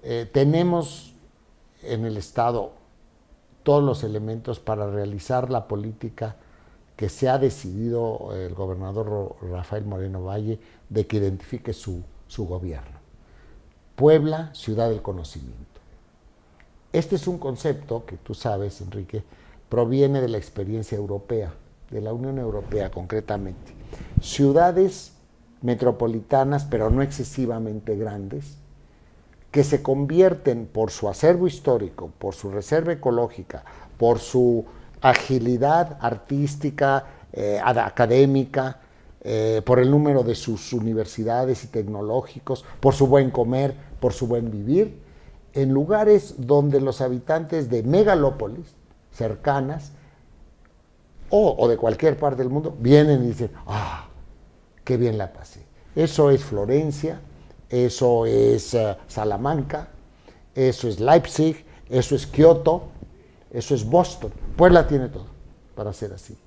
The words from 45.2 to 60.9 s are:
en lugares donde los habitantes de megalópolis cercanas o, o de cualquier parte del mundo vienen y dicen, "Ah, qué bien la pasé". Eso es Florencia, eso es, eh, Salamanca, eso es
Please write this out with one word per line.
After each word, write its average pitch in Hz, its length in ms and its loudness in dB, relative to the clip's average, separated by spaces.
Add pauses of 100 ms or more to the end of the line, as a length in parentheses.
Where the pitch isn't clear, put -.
en 135 180 0
lugares 202 680 4
donde 143 420 4
los 135 180 -2
habitantes 143 720 -2
de 117 140 0
megalópolis 143 880 2 (380)
cercanas 139 800 -4 (1400)
o, 196 300 6
o 117 80 4
de 117 100 4
cualquier 131 400 2
parte 139 240 -2
del 127 100 -2
mundo 151 280 -4
vienen 139 440 6
y 120 40 0
dicen, 113 240 -4 (160)
"Ah, 101 400 -8 (760)
qué 127 140 0
bien 113 220 0
la 95 120 -6
pasé". - 320 -20 (320)
Eso 151 360 4
es 135 120 4
Florencia, 143 800 -2 (480)
eso 123 560 2
es, 117 480 2
eh, 107 240 0 (100)
Salamanca, 131 840 -4 (640)
eso 127 320 0
es 98 120 -4